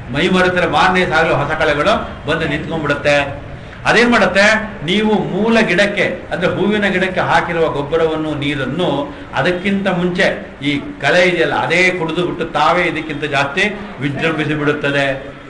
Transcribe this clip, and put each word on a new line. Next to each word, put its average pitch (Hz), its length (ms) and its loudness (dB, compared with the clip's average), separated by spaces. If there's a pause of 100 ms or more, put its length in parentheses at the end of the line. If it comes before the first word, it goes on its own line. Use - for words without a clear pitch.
(120)
ಮೈ 160 160 0
ಮರೆತರೆ 180 380 4
ಮಾರನೇ 180 400 2
ಸಾಗಲು 165 280 2
ಹೊಸ 139 220 -2
ಕಳೆಗಳು 156 360 2 (340)
ಬಂದು 160 220 -2
ನಿಂತ್ಕೊಂಡ್ಬಿಡುತ್ತೆ. 147 1000 -2 (340)
ಅದೇನ್ 220 260 4
ಮಾಡುತ್ತೆ, 196 360 4 (380)
ನೀವು 214 300 2
ಮೂಲ 202 460 2
ಗಿಡಕ್ಕೆ, 185 720 0
ಅಂದ್ರೆ 170 180 0
ಹೂವಿನ 202 360 0
ಗಿಡಕ್ಕೆ 180 340 0
ಹಾಕಿರುವ 165 480 2
ಗೊಬ್ಬರವನ್ನು, 156 680 0
ನೀರನ್ನು 143 840 -2 (180)
ಅದಕ್ಕಿಂತ 185 540 0
ಮುಂಚೆ 180 380 0 (360)
ಈ 143 180 0 (200)
ಕಳೆ 175 280 4
ಇದೆಯಲ್ಲ 160 260 0
ಅದೇ 165 360 2
ಕುಡಿದು 165 360 -2
ಬಿಟ್ಟು - 180 -4
ತಾವೇ 165 380 2
ಇದಕ್ಕಿಂತ 156 420 -4
ಜಾಸ್ತಿ 139 380 0 (380)
ವಿಜೃಂಭಿಸಿ 147 540 -2
ಬಿಡುತ್ತದೆ. 143 580 0 (380)